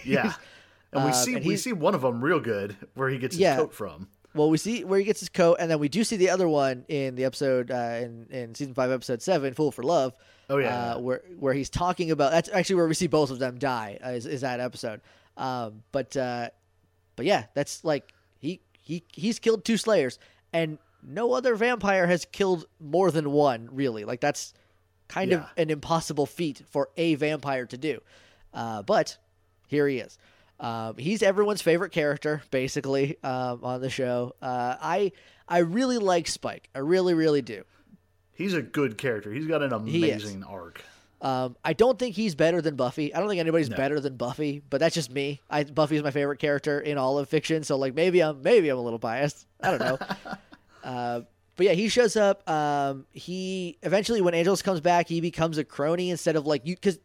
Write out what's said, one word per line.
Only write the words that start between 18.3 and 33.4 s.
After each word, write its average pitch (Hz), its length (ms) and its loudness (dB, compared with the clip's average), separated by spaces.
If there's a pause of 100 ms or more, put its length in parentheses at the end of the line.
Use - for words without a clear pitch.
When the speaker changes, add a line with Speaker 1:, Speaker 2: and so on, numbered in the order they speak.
Speaker 2:
he, 180 220 -8 (200)
he, 170 320 -10
he's 202 260 -2
killed 226 260 2
two 226 140 2
Slayers, 165 400 2 (340)
and 160 260 -2 (240)
no 220 300 -2
other 254 220 2
vampire 202 540 2
has 175 180 2
killed 190 400 0 (140)
more 165 300 4
than 147 200 2
one, 131 420 4
really. 123 320 -2
Like, 117 160 -6
that's - 320 -2 (560)
kind 190 220 -2
Speaker 1:
Yeah. 175 80 4
Speaker 2:
of 147 80 -8 (100)
an 160 140 2
impossible 151 560 0
feat 156 440 -6
for 139 260 -2
a 165 180 2
vampire 139 520 -2
to 127 120 -12
do. 135 220 -4 (520)
Uh, 113 300 -6
but 160 340 0 (520)
here 143 200 2
he 131 100 -2
is. - 200 -12 (420)
Um, 113 360 -6
he's 196 280 0
everyone's 202 380 2
favorite 170 280 2
character, 151 500 0 (120)
basically, 135 720 0
um, 127 400 -4